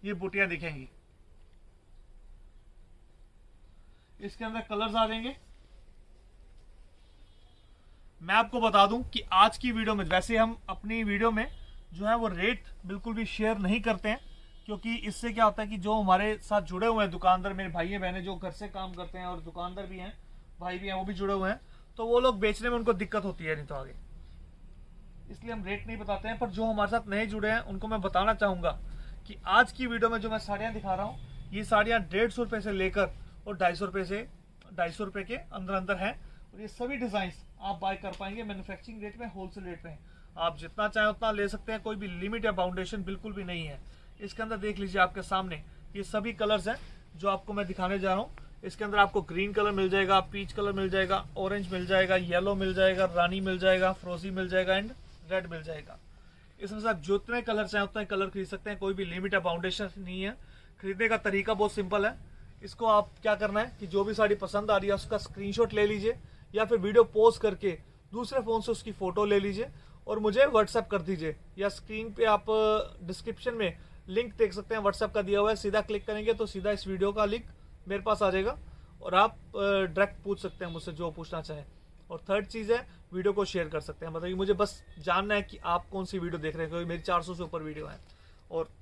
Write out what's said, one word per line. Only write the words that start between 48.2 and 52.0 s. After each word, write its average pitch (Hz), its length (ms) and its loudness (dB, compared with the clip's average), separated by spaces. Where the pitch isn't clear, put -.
हूँ। - 240 -10
इसके - 200 -8
अंदर 208 140 2
आपको 202 260 6
green 190 280 -2
color 208 200 4
मिल 190 180 2
जाएगा, 196 320 6
peach 196 300 -8
color 202 200 -2
मिल 190 180 0
जाएगा, 190 340 2
orange 190 340 -2
मिल 180 140 -2
जाएगा, 190 300 6